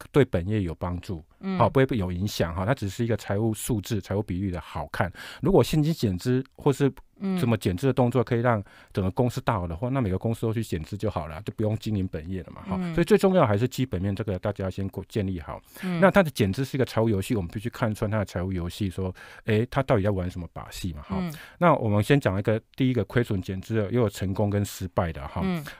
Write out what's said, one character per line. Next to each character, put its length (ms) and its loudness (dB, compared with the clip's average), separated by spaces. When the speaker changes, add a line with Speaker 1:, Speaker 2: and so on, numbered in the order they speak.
Speaker 1:
对 120 6
本 240 -2
业 140 0
有 120 -4
帮 260 -6
助， 220 -8
Speaker 2:
嗯。 180 -4
Speaker 1:
好， 100 4
不 100 2
会 80 6
有 140 -2
影 160 -2
响 280 -2
哈， 100 -4
它 100 0
只 140 -4
是 160 -4
一 20 2
个 100 0
财 220 -2
务 140 2
数 280 -2
字、 200 -4
财 140 -6
务 80 0
比 180 -4
率 100 -2
的 100 -4
好 300 -8
看。 220 -2
如 100 2
果 100 8
现 200 2
金 100 2
减 260 0
资 240 0
或 160 2
是 180 2
Speaker 2:
嗯。 160 -2
Speaker 1:
什 120 2
么 80 4
减 200 0
资 120 0
的 40 6
动 160 4
作 140 2
可 140 0
以 40 0
让 220 2
整 120 0
个 60 2
公 180 2
司 120 -4
大 180 0
好 80 -2
的 80 -6
话， 140 -4
那 120 0
每 80 0
个 80 0
公 160 -2
司 100 -6
都 100 0
去 100 -2
减 180 -4
资 160 -8
就 140 -2
好 160 -4
了， 160 -12
就 140 -8
不 80 0
用 140 0
经 180 -4
营 100 0
本 240 -8
业 140 -6
了 80 -16
嘛 100 -16
哈。 160 -6
Speaker 2:
嗯。 160 -4
Speaker 1:
所 80 4
以 20 0
最 140 6
重 160 4
要 100 6
还 140 4
是 80 2
基 180 -2
本 160 -4
面， 140 0
这 80 -4
个 160 -4
大 140 -4
家 180 -6
先 180 -4
建 180 -2
立 140 -4
好。 200 -12
Speaker 2:
嗯。 160 -2
Speaker 1:
那 140 6
它 100 6
的 80 -4
减 220 2
资 120 -2
是 120 -4
一 20 0
个 60 2
财 160 0
务 80 4
游 120 2
戏， 140 -2
我 80 0
们 100 -6
必 60 -8
须 100 -6
看 240 -2
穿 160 -2
它 100 0
的 60 0
财 160 -6
务 120 -2
游 160 -2
戏， 200 -2
说， 240 -4
哎， 220 2
它 140 0
到 140 2
底 80 2
在 60 2
玩 200 -2
什 100 -8
么 120 -6
把 180 -12
戏 220 -8
嘛 100 -12
哈。 160 -6
Speaker 2:
嗯。 160 -4
Speaker 1:
那 160 6
我 140 2
们 120 4
先 200 6
讲 180 2
一 40 0
个， 180 2
第 120 2
一 40 2
个 140 0
亏 140 0
损 220 0
减 180 -6
资 140 -6
的， 160 0
又 120 2
有 60 4
成 240 -2
功 160 0
跟 160 0
失 220 -6
败 260 0
的 140 -10
哈。 160 -6
Speaker 2:
嗯。 220 -2